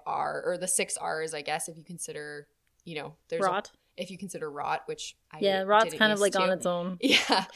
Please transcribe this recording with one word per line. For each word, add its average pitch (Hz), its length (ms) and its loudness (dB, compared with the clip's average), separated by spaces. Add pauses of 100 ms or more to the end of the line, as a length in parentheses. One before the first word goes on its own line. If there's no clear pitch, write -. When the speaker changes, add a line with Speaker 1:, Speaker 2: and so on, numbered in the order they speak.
Speaker 1:
R, 147 400 -2
or 175 120 0
the 180 100 -6
six - 340 -2
Rs, 160 320 -4
I 151 80 -8
guess, 151 280 -4
if 165 80 -14
you 160 60 -20
consider, 147 640 -12 (360)
you 170 120 -10
know, 151 200 -10 (140)
there's 175 160 0
a 185 40 6
Speaker 2:
Rot. 185 220 -2 (240)
Speaker 1:
if 185 160 -8
you 180 60 -14
consider 165 340 -8
rot, 143 360 -2
which - 280 -10 (160)
I 156 80 -16
Speaker 2:
Yeah, 190 220 2
rot's 208 240 6
Speaker 1:
didn't - 140 -4
Speaker 2:
kind 214 120 6
of, 208 80 2
Speaker 1:
used 196 140 4
Speaker 2:
like, 190 80 4
on 185 80 4
Speaker 1:
to. 190 60 4
Speaker 2:
its 175 100 -4
own. 175 340 -2
Speaker 1:
<laughs> - 20 -14
Yeah. - 440 4 (100)